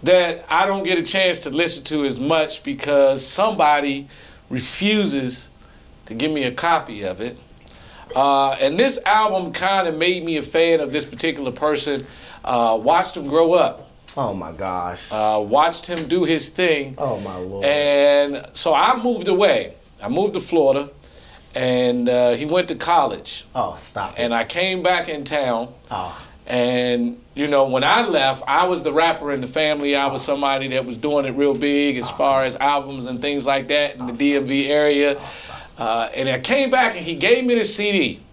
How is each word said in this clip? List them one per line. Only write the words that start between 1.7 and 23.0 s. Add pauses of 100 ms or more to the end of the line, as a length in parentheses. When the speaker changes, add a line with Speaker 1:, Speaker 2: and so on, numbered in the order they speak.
Speaker 1:
to
as
much
because
somebody (420)
refuses (560)
to
give
me
a
copy
of
it. (800)
Uh,
and
this
album
kinda
made
me
a
fan
of
this
particular
person. (400)
Uh,
watched
him
grow
up. (260)
Speaker 2:
Oh
my
gosh.
Speaker 1:
Uh,
watched
him
do
his
thing.
Speaker 2:
Oh
my
Lord.
Speaker 1:
And
so
I
moved
away. (280)
I
moved
to
Florida. (640)
And,
uh,
he
went
to
college.